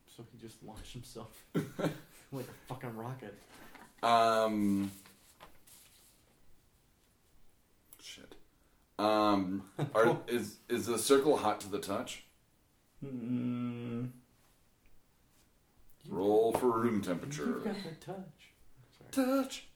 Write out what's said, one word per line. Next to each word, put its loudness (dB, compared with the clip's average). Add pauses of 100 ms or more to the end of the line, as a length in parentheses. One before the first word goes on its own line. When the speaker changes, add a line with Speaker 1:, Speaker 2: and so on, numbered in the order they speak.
(160)
Speaker 1:
So -18
he -20
just -20
launched -14
himself -14
Speaker 2:
<laughs> -4 (760)
Speaker 1:
like -6
a -20
fucking -8
rocket. -8 (720)
Speaker 2:
Um. 4 (3000)
Shit. -18 (640)
Um. 2 (160)
Speaker 1:
<laughs> -2
Speaker 2:
Are, 6 (100)
is, -4 (120)
is 0
the 0
circle 6
hot 0
to -10
the -4
touch? -6 (800)
Speaker 3:
Mm. -4 (2000)
Speaker 2:
Roll 4
for 2 (100)
room 2
temperature. -4
Speaker 1:
You've -2
got -4
the -12
touch. -16
Sorry. 2
Speaker 2:
Touch. -10 (100)